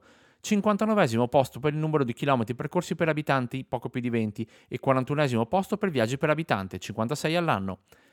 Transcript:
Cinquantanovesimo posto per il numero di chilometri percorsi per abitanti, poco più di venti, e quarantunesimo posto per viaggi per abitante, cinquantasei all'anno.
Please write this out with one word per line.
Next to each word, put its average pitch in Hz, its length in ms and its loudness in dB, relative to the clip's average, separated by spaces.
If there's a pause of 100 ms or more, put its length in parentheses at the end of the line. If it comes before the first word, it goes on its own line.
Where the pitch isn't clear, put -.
(400)
Cinquantanovesimo 202 880 2
posto 131 320 2
per 147 140 0
il 151 60 -2
numero 156 260 0
di 120 80 -2
chilometri 127 420 0
percorsi 165 400 -4
per 165 140 0
abitanti, 135 560 -2
poco 123 240 -6
più 131 100 -6
di 120 100 -2
venti, 110 400 -2 (200)
e - 100 -8
quarantunesimo 131 680 0
posto 190 280 -2
per 196 140 0
viaggi 127 280 0
per 151 120 0
abitante, 110 500 -2
cinquantasei 120 560 -2
all'anno. 107 440 0 (340)